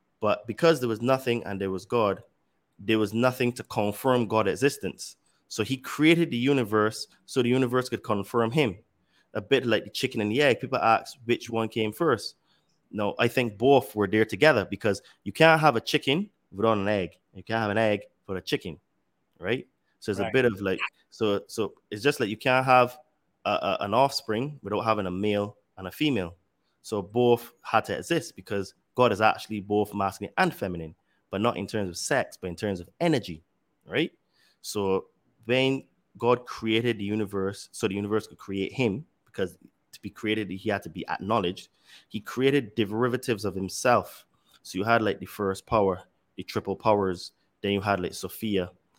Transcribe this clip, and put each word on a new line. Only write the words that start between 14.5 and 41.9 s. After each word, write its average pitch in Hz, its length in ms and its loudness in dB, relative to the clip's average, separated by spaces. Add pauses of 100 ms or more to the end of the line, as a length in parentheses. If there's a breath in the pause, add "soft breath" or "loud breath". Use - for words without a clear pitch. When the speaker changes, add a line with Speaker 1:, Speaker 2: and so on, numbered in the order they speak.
Speaker 1:
because 98 380 -2 (200 soft breath)
you 101 80 -8
can't 160 300 6
have 147 140 4
a 113 60 -2
chicken 156 480 0 (220)
without 107 260 2
an 98 100 -2
egg. 95 320 -2 (160)
You 92 80 -18
can't 113 180 -2
have 104 80 0
an 101 80 0
egg 107 240 2 (240)
without 95 140 -6
a - 60 -14
chicken, 95 340 -6 (580)
right? 107 300 -4 (320)
So - 120 -4
it's 98 80 -2
Speaker 2:
Right. 104 100 -2
Speaker 1:
a - 20 -10
bit 131 140 4
of 104 140 0
like, 95 200 -2 (320)
so, 101 360 0
so - 260 -4 (180)
it's 107 100 -8
just 143 180 0
like 110 100 0
you 107 80 -6
can't 127 280 2
have 127 320 6 (480)
a, 101 60 0
a, 95 300 0
an 101 120 -4
offspring 131 720 0
without 101 180 -4
having 107 240 0
a 90 60 -4
male 101 460 -2 (200)
and 92 100 -10
a 90 40 -12
female. 107 440 -2 (460)
So 104 200 -6
both 120 600 2
had - 240 2
to 92 120 -4
exist - 380 -2
because 98 380 -6 (220)
God 123 160 6
is 98 100 -2
actually 107 400 0
both 104 320 0
masculine 98 440 -6
and 180 160 2
feminine, 87 420 -8 (340)
but 98 120 -4
not 113 160 0
in 101 100 -6
terms 104 220 -4
of 87 80 -10
sex, - 440 -2
but 92 60 -8
in 87 80 -8
terms 98 240 -4
of 87 100 -14 (100)
energy, 131 440 -2 (440)
right? 127 240 -4 (500)
So 98 440 -2 (400)
when 131 380 2 (340)
God 120 280 2
created 113 540 0
the 101 40 -6
universe, 101 680 -4
so - 160 -2
the 98 80 -4
universe 104 320 -2
could 82 100 -20
create 98 340 -6
him, 120 340 -2 (200)
because 92 320 -8 (340)
to - 100 -20
be 104 80 -12
created, 107 400 -4
he 95 200 -6
had 101 140 -2
to - 60 -12
be 82 200 -10
acknowledged. 95 600 -2 (380 soft breath)